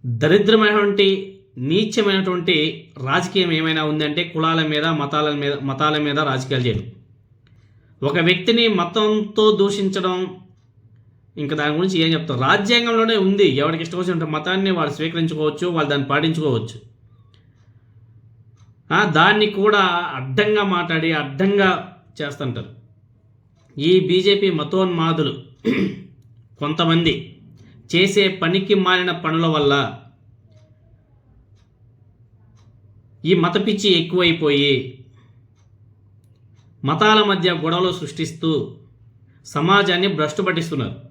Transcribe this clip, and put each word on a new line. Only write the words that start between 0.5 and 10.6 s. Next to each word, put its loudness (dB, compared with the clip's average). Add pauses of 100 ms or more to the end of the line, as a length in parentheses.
నీచమైనటువంటి 0 (160)
రాజకీయం 0
ఏమైనా 0
ఉందంటే -2
కులాల -2
మీద, -2
మతాల -2
మీద, -2
మతాల -2
మీద 0
రాజకీయాలు -2
చేయడం. -4 (1120)
ఒక 0
వ్యక్తిని 2
మతంతో 2
దూషించడం, -2 (1000)